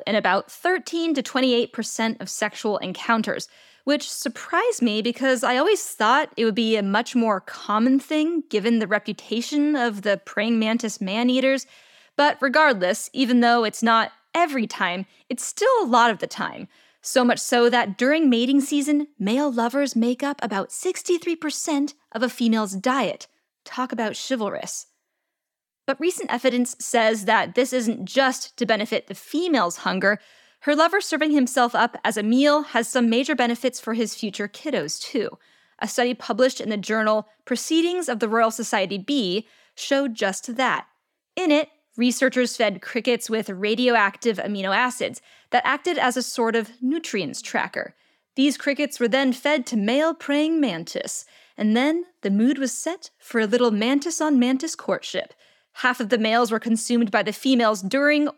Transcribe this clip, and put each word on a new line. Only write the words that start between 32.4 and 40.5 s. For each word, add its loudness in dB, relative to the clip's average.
has -2
some 2
major 2
benefits -2
for -6
his -2
future -6
kiddos, -6
too. -6
A -6
study 0
published 0
in -6
the -2
journal 0
Proceedings 0
of -2
the 0
Royal 4
Society -4
B -2
showed -2
just -4